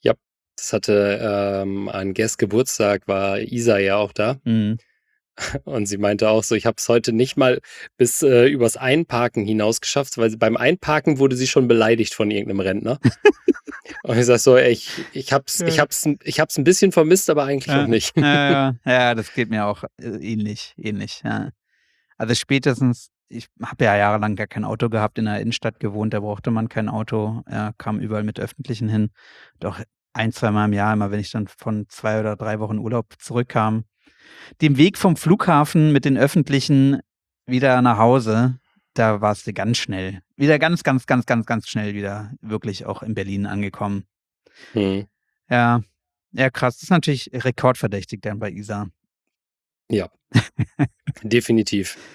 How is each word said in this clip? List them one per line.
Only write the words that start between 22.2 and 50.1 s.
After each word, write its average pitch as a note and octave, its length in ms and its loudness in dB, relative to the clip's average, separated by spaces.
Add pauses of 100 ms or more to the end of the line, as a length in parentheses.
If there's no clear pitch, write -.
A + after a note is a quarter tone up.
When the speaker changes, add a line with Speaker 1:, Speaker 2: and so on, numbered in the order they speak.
Speaker 2:
spätestens, C3 760 0 (180)
ich A#2+ 180 -14 (160)
hab - 180 -10
ja G#2 160 4
jahrelang G#2 380 0
gar G#2 140 -8
kein G#2+ 160 -8
Auto A2+ 240 -4
gehabt, G#2+ 300 -2
in A2+ 80 -2
der G#2 140 -4
Innenstadt A2+ 380 -6
gewohnt, G#2+ 360 -4
da G#2+ 60 -2
brauchte G#2 300 -6
man A2+ 180 -2
kein G#2+ 200 -4
Auto, A2 600 -6
ja, G#2+ 300 -6
kam G#2+ 220 -6
überall G#2+ 240 -6
mit G#2+ 160 -8
Öffentlichen A2 480 -8
hin. G#2+ 220 0 (500)
Doch F#2 200 -10 (340)
ein, A2+ 180 -2
zweimal G#2+ 340 0
im G#2 60 0
Jahr, G2+ 220 0
immer G2+ 180 -2
wenn G#2 80 -4
ich G2+ 100 -10
dann G#2+ 160 -8
von G#2+ 420 -8
zwei A2 300 -4
oder G#2+ 160 -4
drei G#2+ 240 -6
Wochen G#2+ 200 -6
Urlaub A2 420 -6
zurückkam, A2+ 640 -2 (760)
dem D3 160 4
Weg E3+ 220 6
vom F3+ 180 4
Flughafen D#3 760 4
mit C3+ 120 2
den C3+ 140 2
Öffentlichen C#3 840 2 (460)
wieder B2+ 340 2
nach A#2+ 180 4
Hause, A#2+ 600 4 (360)
da A2 280 2
warst G#2 240 -2
du A2+ 80 -10
ganz G#2 240 -2
schnell, F#2+ 420 -8 (160)
wieder D3 220 4
ganz, D#3+ 240 0
ganz, C3 240 0
ganz, B2+ 180 0
ganz, A#2 220 -2
ganz A2+ 220 -4
schnell G#2 260 -6
wieder G2+ 380 -8 (100)
wirklich G#2+ 420 -8
auch - 180 -10
in A2 120 -8
Berlin G2 320 -4
angekommen. G2+ 580 -6 (680)
Speaker 1:
Hm. G2+ 340 -2 (420)
Speaker 2:
Ja, A#2+ 340 2 (500)
ja, C3 180 0
krass. B2+ 260 -2
Das - 80 -20
ist - 60 -6
natürlich D3 420 0
rekordverdächtig A#2 880 -2
dann G#2 180 -8
bei G#2+ 120 -8
Isa. G2+ 380 -10 (1000)
Speaker 1:
Ja. G2 220 -2 (220)